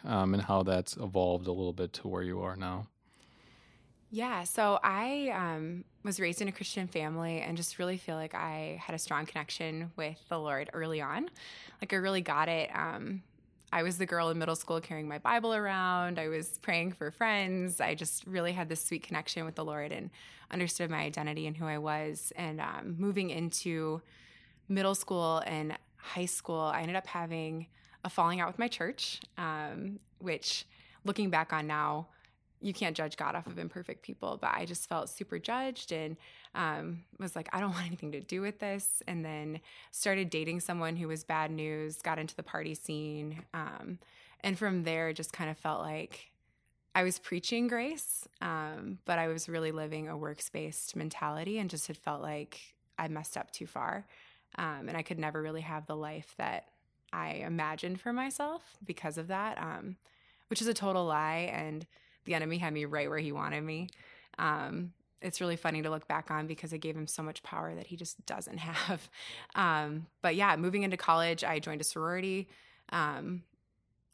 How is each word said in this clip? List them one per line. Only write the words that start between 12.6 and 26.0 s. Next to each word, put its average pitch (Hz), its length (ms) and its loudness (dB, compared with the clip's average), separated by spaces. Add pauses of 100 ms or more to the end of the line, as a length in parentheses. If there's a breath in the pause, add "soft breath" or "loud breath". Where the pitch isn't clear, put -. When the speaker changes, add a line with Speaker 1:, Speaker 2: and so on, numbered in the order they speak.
Speaker 2:
Um, 180 480 -2 (500)
I 175 100 4
was 175 160 2
the 185 80 2
girl 170 240 4
in 165 80 2
middle 160 180 2
school 165 240 0
carrying 156 260 -4
my 151 120 -4
Bible 226 360 4
around. 185 640 2
I 156 100 0
was 160 300 -2
praying 175 340 2
for 151 180 -4
friends. 185 680 2
I 156 140 4
just - 320 -2
really 175 260 2
had 180 160 -2
this 160 140 0
sweet 160 220 -2
connection 165 400 -2
with 165 100 -6
the 160 100 -4
Lord 151 280 -4
and - 180 -6 (400 loud breath)
understood 175 400 0
my 156 120 2
identity 151 440 -2
and 151 100 -4
who 160 100 -2
I 151 120 0
was. 156 560 -2
And, 156 260 -4
um, - 380 -4
moving 190 320 2
into 165 720 0 (680 soft breath)
middle 196 260 4
school 165 520 2
and 156 300 -2 (260)